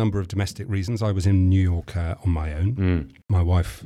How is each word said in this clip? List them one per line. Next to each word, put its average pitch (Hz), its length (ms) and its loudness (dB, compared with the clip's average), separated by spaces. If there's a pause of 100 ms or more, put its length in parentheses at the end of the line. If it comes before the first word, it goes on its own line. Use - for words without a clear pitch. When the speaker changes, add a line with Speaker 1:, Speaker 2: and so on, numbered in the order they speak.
Speaker 1:
number 101 160 0
of 92 80 -4
domestic 98 400 -6
reasons. 104 340 -4
I 107 100 0
was 92 160 0
in 95 200 4
New 95 140 4
York, 87 340 -2
uh, 82 200 -4 (100)
on 92 60 2
my 78 220 -2
own. 95 220 -2
Speaker 2:
Mm. 90 360 0 (180)
Speaker 1:
My 92 140 2
wife, 87 420 0